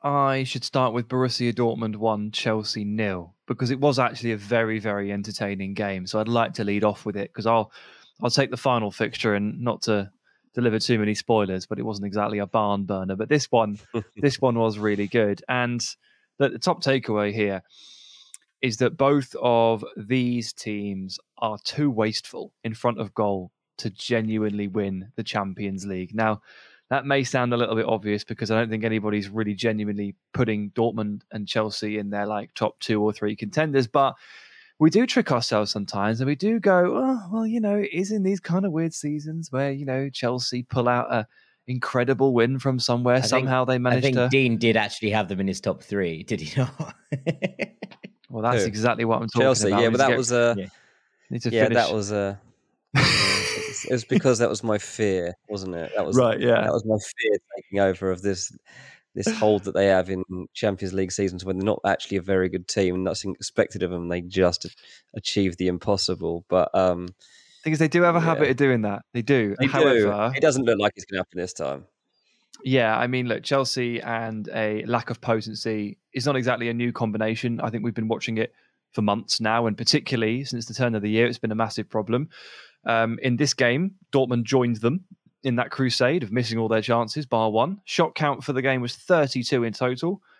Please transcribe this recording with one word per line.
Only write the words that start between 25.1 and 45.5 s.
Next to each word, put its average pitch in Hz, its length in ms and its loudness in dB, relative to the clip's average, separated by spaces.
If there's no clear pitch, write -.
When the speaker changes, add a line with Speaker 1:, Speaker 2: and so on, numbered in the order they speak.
Speaker 1:
the 113 80 -6
Champions 98 640 -6
League. 92 260 -8
Now, 107 280 0
that 135 160 -2
may 139 160 2
sound 123 300 0
a 120 40 2
little 113 200 2
bit 113 100 0
obvious 104 380 0
because 110 260 -6
I 110 80 2
don't 113 120 0
think 110 120 -4
anybody's 104 460 -2
really 104 260 -4
genuinely 104 640 -2
putting 107 380 -2
Dortmund 107 500 -2
and 104 160 -8
Chelsea 107 520 -4
in 101 120 -6
their, 104 160 -2
like, 104 280 -6
top - 260 -2
two 107 200 0
or 107 120 2
three 104 240 -4
contenders, 135 500 0
but 120 300 2
we 156 100 8
do 226 160 6
trick - 260 2
ourselves 117 400 2
sometimes 107 480 -2
and 131 80 0
we 143 80 0
do 214 240 0
go, 180 340 6
"Oh, 254 380 0
well, 226 120 -2
you 220 140 -2
know, 208 160 0
it 208 180 -2
is 190 200 -2
in 208 100 0
these 190 160 0
kind 185 260 0
of 196 60 0
weird 160 240 -2
seasons 151 560 -6
where, 139 220 0
you 139 120 -6
know, 135 240 -2
Chelsea 123 540 -2
pull 123 260 0
out 123 240 2
a 110 140 0
incredible 127 640 2
win 123 280 4
from 131 180 0
somewhere. 123 380 2
Speaker 3:
I 131 60 4
think, 135 60 -2
Speaker 1:
Somehow 127 360 2
they 127 140 2
manage 123 200 2
Speaker 3:
I - 40 0
think 135 120 4
Speaker 1:
to" 123 140 4
Speaker 3:
Dean 127 280 4
did 113 200 4
actually 107 340 0
have 104 160 2
them 92 140 -4
in 98 80 0
his 92 120 -4